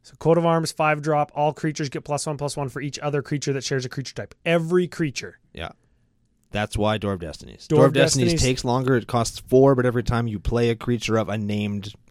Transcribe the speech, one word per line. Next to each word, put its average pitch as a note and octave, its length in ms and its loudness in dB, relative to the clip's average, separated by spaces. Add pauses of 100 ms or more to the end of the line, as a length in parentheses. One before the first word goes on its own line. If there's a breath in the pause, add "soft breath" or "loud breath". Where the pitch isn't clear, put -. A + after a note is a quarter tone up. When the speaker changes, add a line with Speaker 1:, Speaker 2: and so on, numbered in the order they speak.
Speaker 1:
So - 160 -20
Coat E3 200 4
of E3+ 80 2
Arms, E3 260 2
five D3+ 300 0
drop. D3 340 0
All D3+ 180 0
creatures D#3 360 -4
get D3+ 160 -8
plus D3 200 -4
one, D3+ 120 -4
plus C#3+ 180 -6
one C#3 140 -6
for C3+ 120 -8
each C#3+ 180 -8
other D3 220 -2
creature C#3+ 320 -4
that C3 100 -4
shares C3 220 -2
a B2 40 -8
creature - 260 -10
type. G#2 180 -12 (120)
Every E3+ 420 2
creature. C#3 520 -8 (140)
Speaker 2:
Yeah. - 180 -10 (800)
That's G#2 260 -4
why G#2+ 200 2
Door G2 160 -2
of F#2 60 -6
Destinies. - 480 -14
Speaker 1:
Door D#3 120 2
Speaker 2:
Door C3+ 60 8
Speaker 1:
of C3 40 4
Speaker 2:
of - 60 0
Destinies C3+ 380 4
Speaker 1:
Destinies. C3 160 2
Speaker 2:
takes B2+ 160 -2
longer. C3 300 2
It A2+ 120 0
costs A#2 320 -2
four, C3+ 360 6
but B2 100 0
every B2 180 2
time A#2 240 0
you G#2 120 -4
play A#2+ 300 0
a A2+ 60 0
creature A2+ 420 -2
of G#2+ 100 0
a G#2 100 -4
named G#2 560 -4 (180)